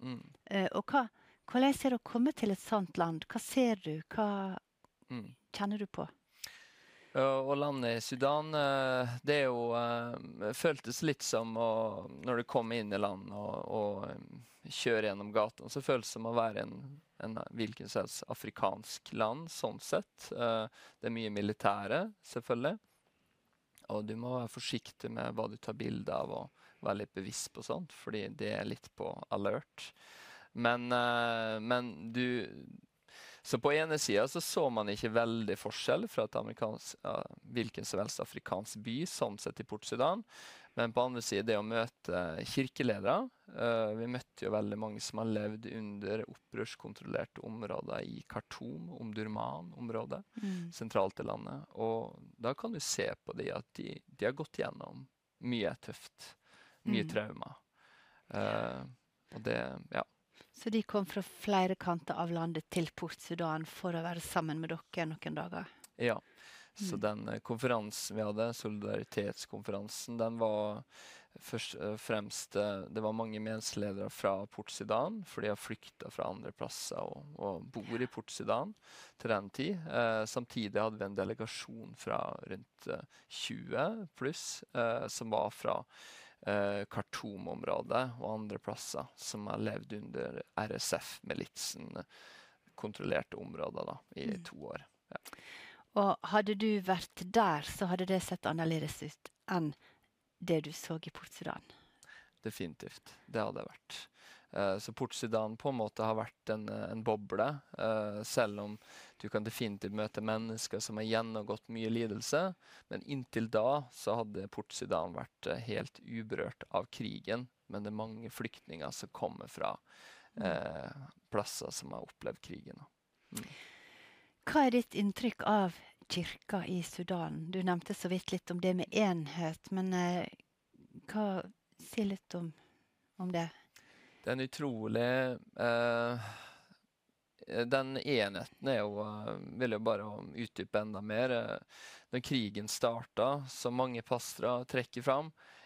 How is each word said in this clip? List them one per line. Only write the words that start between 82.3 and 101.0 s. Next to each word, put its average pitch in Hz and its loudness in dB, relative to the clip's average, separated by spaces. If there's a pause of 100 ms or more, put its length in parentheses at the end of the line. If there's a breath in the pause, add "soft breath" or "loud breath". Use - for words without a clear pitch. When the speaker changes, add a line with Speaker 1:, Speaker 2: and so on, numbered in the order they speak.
Speaker 1:
rundt, - -12
eh, - -2 (260 soft breath)
tjue 160 -2
pluss, - -4 (120)
eh, 117 2
som 113 -6
var 104 4
fra, - 0 (640 loud breath)
eh, 101 4
Khartoum-området 117 0
og 110 -2
andre 107 -4
plasser, - -4 (100)
som 104 -6
har 107 -2
levd 107 -2
under 64 -4 (140)
R 107 0
S - -2
F-militsen, - -4 (680 loud breath)
kontrollerte - -2
områder - -4
da, - -6 (180)
i - -4
Speaker 2:
Mm. 180 -6
Speaker 1:
to - -14
år. - -8 (260)
Ja. - -8 (800 loud breath)
Speaker 2:
Og 202 6
hadde 208 4
du 214 4
vært 180 0
der, 185 6
så - -2
hadde 180 2
det 190 6
sett - -4
annerledes 160 2
ut - -12 (180)
enn 165 2 (640 soft breath)
det 165 4
du 143 -8
så - -6 (100)